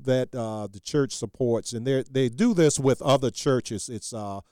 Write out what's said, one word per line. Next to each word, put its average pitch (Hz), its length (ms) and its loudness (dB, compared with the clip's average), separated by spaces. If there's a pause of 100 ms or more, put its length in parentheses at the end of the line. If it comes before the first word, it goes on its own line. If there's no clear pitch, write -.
that, 127 280 2
uh, 110 320 -6
the 101 140 -12
church - 360 0
supports, 117 560 -2
and 117 140 -6
they, 131 240 0
they 131 200 2
do 196 260 2
this 151 240 4
with 131 240 2
other 135 260 4
churches. 120 580 -2
It's, 117 240 -12
uh, 101 300 -8 (100)